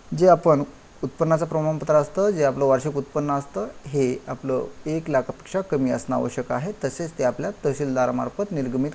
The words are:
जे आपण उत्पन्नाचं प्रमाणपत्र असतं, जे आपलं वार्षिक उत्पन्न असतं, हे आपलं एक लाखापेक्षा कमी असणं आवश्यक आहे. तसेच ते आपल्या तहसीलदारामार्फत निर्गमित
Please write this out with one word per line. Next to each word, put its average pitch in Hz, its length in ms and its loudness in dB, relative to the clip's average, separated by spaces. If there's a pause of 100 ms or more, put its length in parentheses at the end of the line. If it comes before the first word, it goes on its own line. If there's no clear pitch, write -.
(180)
जे 180 100 4
आपण 160 360 6 (400)
उत्पन्नाचं 160 420 0
प्रमाणपत्र 156 480 0
असतं, 170 360 2
जे 165 140 2
आपलं 139 220 2
वार्षिक 135 320 2
उत्पन्न 147 340 -2
असतं, 143 360 -4 (180)
हे 135 420 0
आपलं 131 360 -2 (220)
एक 160 240 -4
लाखापेक्षा 147 520 -2
कमी 135 300 0
असणं 120 240 -4
आवश्यक 123 360 -4
आहे. 139 200 -4 (120)
तसेच 160 360 -6
ते 131 40 0
आपल्या 131 260 -2 (160)
तहसीलदारामार्फत 127 840 -2
निर्गमित 135 440 -2